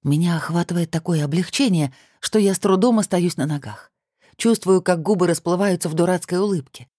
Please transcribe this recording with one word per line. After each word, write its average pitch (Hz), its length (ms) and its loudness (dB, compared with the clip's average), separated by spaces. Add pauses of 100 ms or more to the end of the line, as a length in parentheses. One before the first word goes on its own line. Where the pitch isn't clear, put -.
Меня 165 340 0
охватывает 170 540 -2
такое 160 340 -2
облегчение, 165 680 0 (280)
что - 180 -2
я 196 160 4
с 170 40 -4
трудом 208 420 2
остаюсь 175 360 0
на 160 100 -2
ногах. 143 440 -8 (460)
Чувствую, 190 440 2
как 180 220 0
губы 180 240 2
расплываются 175 640 0
в 156 60 -4
дурацкой 175 440 0
улыбке. 190 500 -4 (100)